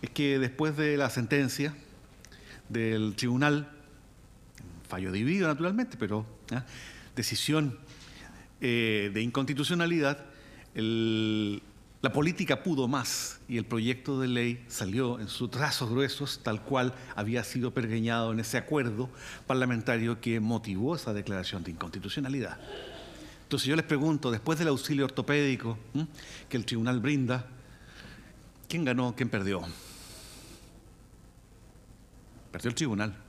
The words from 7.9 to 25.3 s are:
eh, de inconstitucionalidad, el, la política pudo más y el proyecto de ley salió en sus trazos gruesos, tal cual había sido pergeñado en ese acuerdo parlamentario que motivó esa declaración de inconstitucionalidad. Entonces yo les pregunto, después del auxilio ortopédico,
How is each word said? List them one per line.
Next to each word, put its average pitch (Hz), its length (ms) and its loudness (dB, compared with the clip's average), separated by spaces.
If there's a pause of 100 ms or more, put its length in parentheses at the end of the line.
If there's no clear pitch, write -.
eh, 113 520 2
de 110 80 0
inconstitucionalidad, 147 1040 2 (500)
el, 110 880 2 (400)
la 131 120 2
política 151 480 2
pudo 135 260 2
más - 520 -2 (100)
y 123 80 0
el 110 80 0
proyecto 123 540 0
de 131 80 2
ley 120 400 0
salió 120 520 0
en 107 80 -6
sus 120 220 -4
trazos 135 400 0
gruesos, 135 540 0
tal 110 180 0
cual 127 320 0 (220)
había 110 280 0
sido 123 300 -2
pergeñado 113 580 0
en 110 80 0
ese 113 180 -2
acuerdo 123 520 0 (380)
parlamentario 117 720 2
que 117 180 2
motivó 110 560 0
esa 127 180 -4
declaración 98 500 -4
de 85 80 -6
inconstitucionalidad. 101 880 -4 (840)
Entonces - 240 0
yo 143 80 4
les 160 100 2
pregunto, 147 460 2
después 117 260 0
del 170 100 2
auxilio 139 380 2
ortopédico, 127 720 2 (160)